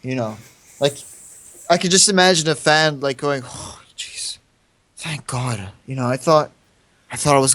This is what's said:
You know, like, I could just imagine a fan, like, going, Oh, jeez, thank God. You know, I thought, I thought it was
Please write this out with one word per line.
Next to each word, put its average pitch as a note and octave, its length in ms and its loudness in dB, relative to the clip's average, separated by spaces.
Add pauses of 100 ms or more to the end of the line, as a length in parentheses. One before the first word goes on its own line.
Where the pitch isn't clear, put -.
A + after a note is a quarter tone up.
You B2+ 140 -6
know, A2 220 -4 (420)
like, C#3+ 180 0 (720)
I E3+ 80 4
could F3+ 140 -2
just F#3+ 180 4
imagine F#3 400 4
a D#3 60 2
fan, D#3 440 2
like, C3+ 180 -4
going, C#3+ 280 -4
Oh, - 360 -16 (140)
jeez, - 420 -12 (600)
thank D#3 300 -10
God. B2 420 -6 (160)
You C3+ 100 -10
know, C3 120 -2
I B2+ 100 0
thought, D3+ 340 4 (600)
I - 40 -14
thought C#3+ 220 4
it C3+ 40 6
was C3+ 140 2